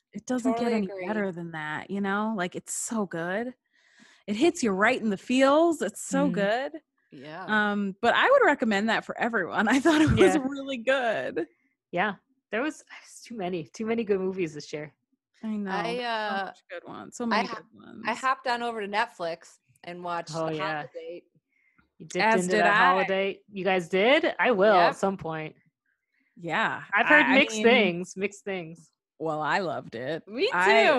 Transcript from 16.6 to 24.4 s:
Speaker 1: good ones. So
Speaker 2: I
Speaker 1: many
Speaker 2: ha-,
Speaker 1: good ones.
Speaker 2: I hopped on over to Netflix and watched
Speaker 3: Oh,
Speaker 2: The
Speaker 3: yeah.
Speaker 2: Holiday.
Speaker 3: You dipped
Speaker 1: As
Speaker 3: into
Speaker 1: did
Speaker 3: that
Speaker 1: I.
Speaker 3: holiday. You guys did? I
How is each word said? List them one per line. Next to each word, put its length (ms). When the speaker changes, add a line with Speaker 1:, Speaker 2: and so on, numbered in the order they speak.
Speaker 1:
good 180
ones. 280
So 80
Speaker 2:
I 40
Speaker 1:
many 200
Speaker 2:
ha-, 80
Speaker 1:
good 80
ones. 220
Speaker 2:
I 80
hopped 320
on 160
over 200
to 40
Netflix 680
and 220
watched 320
Speaker 3:
Oh, 140
Speaker 2:
The 60
Speaker 3:
yeah. 200
Speaker 2:
Holiday. 460
Speaker 3:
You 80
dipped 180
Speaker 1:
As 200
Speaker 3:
into 120
Speaker 1:
did 80
Speaker 3:
that 100
Speaker 1:
I. 120
Speaker 3:
holiday. 540
You 140
guys 240
did? 500
I 140